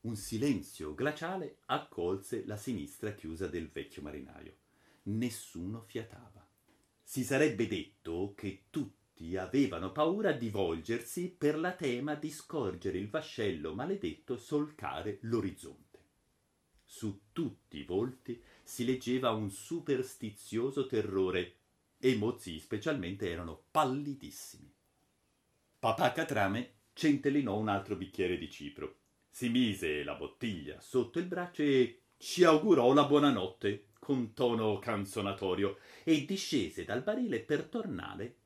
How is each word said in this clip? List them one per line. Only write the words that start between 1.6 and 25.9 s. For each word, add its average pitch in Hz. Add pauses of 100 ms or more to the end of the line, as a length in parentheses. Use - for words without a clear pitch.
accolse 98
la 104
sinistra 104
chiusa 82
del 82
vecchio -
marinaio. 73 (460)
Nessuno 110
fiatava. - (560)
Si -
sarebbe 131
detto 92
che -
tutti 95
avevano 92
paura 175
di 117
volgersi 104
per 151
la 170
tema 147
di 151
scorgere 95
il 101
vascello 90
maledetto 131
solcare 107
l'orizzonte. 98 (840)
Su - (100)
tutti 117
i 69
volti 117 (180)
si -
leggeva 127
un 107
superstizioso 131
terrore, 95 (420)
e 131
i 120
mozzi 104
specialmente 104
erano 85
pallidissimi. 139 (1080)
Papà 117